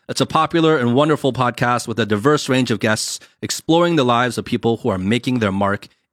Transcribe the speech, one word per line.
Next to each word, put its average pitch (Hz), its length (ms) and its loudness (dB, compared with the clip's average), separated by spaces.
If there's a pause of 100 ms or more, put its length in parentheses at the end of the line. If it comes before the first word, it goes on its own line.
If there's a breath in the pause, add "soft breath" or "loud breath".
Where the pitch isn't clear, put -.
It's 123 100 -6
a 131 60 2
popular 160 520 2
and 120 180 0
wonderful 143 360 2
podcast 120 560 -2
with 113 100 -6
a 113 80 0
diverse 113 440 0
range 127 220 2
of 104 100 -2
guests - 400 -2 (200 loud breath)
exploring 170 540 0
the 143 80 2
lives 120 340 0
of 104 60 -6
people 117 320 -2
who 117 140 -4
are 95 80 -2
making 120 420 -2
their 101 140 0
mark 98 340 -2 (260)